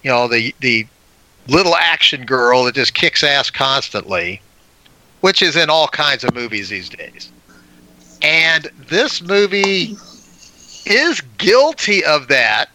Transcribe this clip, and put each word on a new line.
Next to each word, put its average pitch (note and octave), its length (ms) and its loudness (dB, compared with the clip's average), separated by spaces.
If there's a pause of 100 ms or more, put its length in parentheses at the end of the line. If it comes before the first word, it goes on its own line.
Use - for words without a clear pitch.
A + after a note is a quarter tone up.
You C3+ 80 -2
know, B2 160 2
the, A#2 320 -2
the A#2 260 0 (600)
little E3+ 280 2
action D#3+ 500 0
girl B2 400 2
that B2 100 -2
just B2+ 180 -2
kicks - 300 0
ass C#3+ 260 0
constantly, G2+ 920 -4 (800)
which F#3+ 200 2
is E3 140 0
in D#3+ 140 2
all D#3 180 2
kinds C#3+ 360 -2
of B2 100 -8
movies G#2+ 360 -8
these F#2+ 200 -10
days. - 400 -18 (920)
And D#3+ 480 0 (180)
this G3+ 340 -2
movie G3 720 0 (920)
is C#4 360 0 (160)
guilty G#3 680 2
of D3 220 0
that A#2+ 480 2